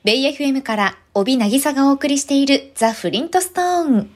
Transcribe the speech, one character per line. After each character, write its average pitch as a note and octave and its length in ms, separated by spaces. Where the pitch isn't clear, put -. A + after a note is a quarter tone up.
ベ G#3+ 140
イ C4+ 80
エ D4 80
フ C#4+ 100
エ C#4 80
ム C4+ 100
か A3+ 140
ら G3+ 220
帯 G#3 220
渚 B3+ 360
が C#4 160
お C#4 40
送 C#4 160
り C#4+ 100
し - 60
て C#4 120
い C#4 80
る C#4 300
ザ・ A3+ 180
フ F#3 160
リ F#3+ 120
ン E4+ 80
ト F4+ 120
ス F4+ 120
ト F4+ 80
ー F4+ 220
ン。 G#3 140